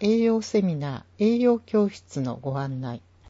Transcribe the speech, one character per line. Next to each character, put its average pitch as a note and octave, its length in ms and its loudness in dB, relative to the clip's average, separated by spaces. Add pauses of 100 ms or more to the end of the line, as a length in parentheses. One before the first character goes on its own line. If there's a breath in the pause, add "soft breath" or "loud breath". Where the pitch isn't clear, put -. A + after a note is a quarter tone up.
栄 G#3+ 160 2
養 A3+ 240 2
セ G#3+ 200 0
ミ F3+ 140 0
ナ C#3 300 -6 (140)
ー、 A3 160 4
栄 - 20 0
養 A#3+ 220 4
教 G#3 280 0
室 - 320 -8
の B2+ 160 -4
ご C3+ 240 -6
案 C3+ 220 -6
内。 A#2 200 -8 (280)